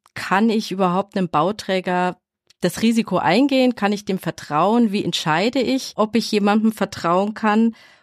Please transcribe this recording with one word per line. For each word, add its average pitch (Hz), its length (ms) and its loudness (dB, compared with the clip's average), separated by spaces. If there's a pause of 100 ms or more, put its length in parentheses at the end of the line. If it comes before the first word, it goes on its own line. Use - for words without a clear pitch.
(140)
kann 202 340 0
ich 220 240 -2
überhaupt 190 460 -2
einem 185 100 0
Bauträger 180 880 -2 (460)
das 180 180 -2
Risiko 220 380 2
eingehen? 254 560 2
Kann 202 180 -2
ich 208 140 -6
dem 190 120 -2
vertrauen? 202 720 0
Wie 196 140 -2
entscheide 175 560 0
ich, 254 360 -2
ob 214 200 0
ich 220 160 0
jemandem 214 400 2
vertrauen 196 640 -2
kann? 220 400 0 (280)